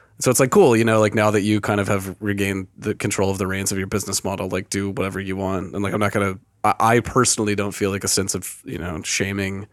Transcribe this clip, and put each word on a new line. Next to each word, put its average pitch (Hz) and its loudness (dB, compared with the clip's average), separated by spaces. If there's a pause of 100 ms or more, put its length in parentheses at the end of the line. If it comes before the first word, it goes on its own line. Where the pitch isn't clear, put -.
(200)
So 127 2
it's, 120 2
like, 131 4
cool, 151 6
you 113 4
know, 113 4
like, 107 4
now 107 4
that 104 2
you 104 2
kind 104 0
of 101 0
have 95 -2
regained 98 -2
the 101 -4
control 98 0
of 98 -2
the 98 -2
reins 95 -2
of 98 -4
your 95 -4
business 98 -4
model, 95 -4
like, 95 -6
do 98 -4
whatever 95 -4
you 95 -6
want. 95 -4
And, 101 -2
like, 98 -2
I'm 107 -2
not 101 2
gonna, 98 -2 (240)
I, 107 4
I 117 6
personally 110 2
don't 101 -2
feel, 101 -2
like, 98 -4
a 98 -4
sense 98 -2
of, - -8
you 87 -8
know, 85 -6
shaming 98 -4